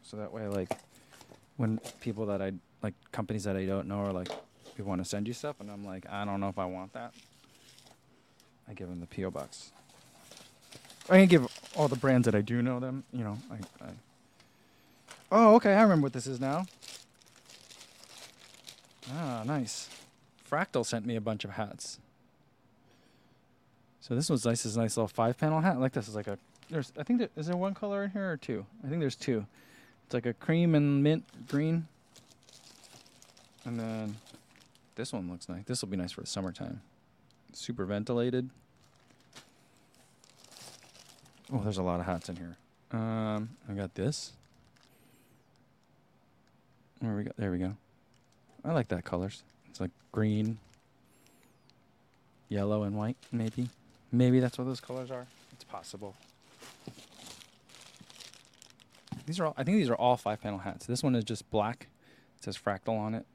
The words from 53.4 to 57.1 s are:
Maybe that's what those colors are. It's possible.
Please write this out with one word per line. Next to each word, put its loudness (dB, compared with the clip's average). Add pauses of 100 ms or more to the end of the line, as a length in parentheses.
Maybe 6
that's 2
what -6
those -6
colors -10
are. -10 (260)
It's -20
possible. -12 (3000)